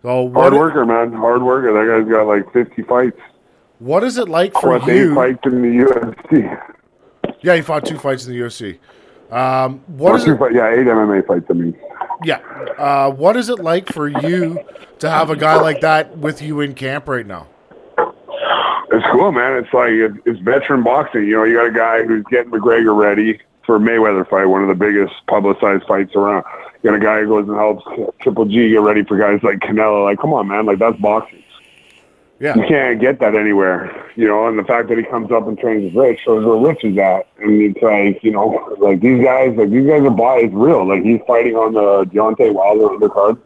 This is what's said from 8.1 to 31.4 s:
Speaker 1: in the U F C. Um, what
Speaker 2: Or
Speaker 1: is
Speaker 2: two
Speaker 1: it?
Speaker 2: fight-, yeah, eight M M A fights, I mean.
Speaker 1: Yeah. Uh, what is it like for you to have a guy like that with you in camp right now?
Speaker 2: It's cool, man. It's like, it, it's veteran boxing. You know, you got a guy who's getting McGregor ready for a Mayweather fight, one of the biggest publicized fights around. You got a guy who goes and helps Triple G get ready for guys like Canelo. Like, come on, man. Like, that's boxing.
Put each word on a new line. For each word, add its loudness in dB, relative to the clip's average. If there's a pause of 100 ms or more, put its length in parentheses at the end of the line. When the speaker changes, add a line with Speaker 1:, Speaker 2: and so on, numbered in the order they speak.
Speaker 1:
in -14
the -8
U -6
F -12
C. -12 (520)
Um, -2
what 0
Speaker 2:
Or 4
Speaker 1:
is -2
Speaker 2:
two 2
Speaker 1:
it? -2
Speaker 2:
fight-, 0
yeah, 2
eight 2
M 2
M 2
A 0
fights, -2
I 0
mean. -4 (480)
Speaker 1:
Yeah. -2 (400)
Uh, 0
what 0
is -4
it -4
like -4
for -6
you -4 (400)
to -4
have 0
a -2
guy 2
like -2
that 0
with -6
you -8
in -6
camp -10
right -6
now? -16 (1400)
Speaker 2:
It's -2
cool, 2
man. -2
It's -6
like, 2
it, 0 (140)
it's -4
veteran 0
boxing. -2
You 0
know, 2
you 2
got 2
a -2
guy 0
who's -2
getting -2
McGregor 2
ready 2 (240)
for 2
a 2
Mayweather 2
fight, 2
one 2
of 0
the 0
biggest 0 (140)
publicized 0
fights -2
around. 0 (380)
You 2
got 2
a -2
guy 0
who -2
goes 0
and -4
helps 0 (360)
Triple 0
G 2
get 4
ready 2
for -2
guys 2
like -2
Canelo. 0
Like, 0
come -2
on, -2
man. -2
Like, 0
that's 0
boxing. -2 (960)